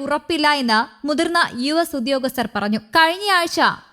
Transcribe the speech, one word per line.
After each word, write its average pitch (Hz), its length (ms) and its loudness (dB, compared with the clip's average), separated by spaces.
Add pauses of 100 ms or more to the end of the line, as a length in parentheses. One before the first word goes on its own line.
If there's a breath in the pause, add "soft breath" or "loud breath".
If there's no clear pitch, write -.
ഉറപ്പില്ല 302 460 -2 (140)
എന്ന് 220 160 2 (280)
മുതിർന്ന 339 340 2 (240)
യു 294 180 0
എസ് 330 160 -6
ഉദ്യോഗസ്ഥർ 254 560 -2
പറഞ്ഞു. 208 260 -2 (160)
കഴിഞ്ഞയാഴ്ച 349 640 2 (320)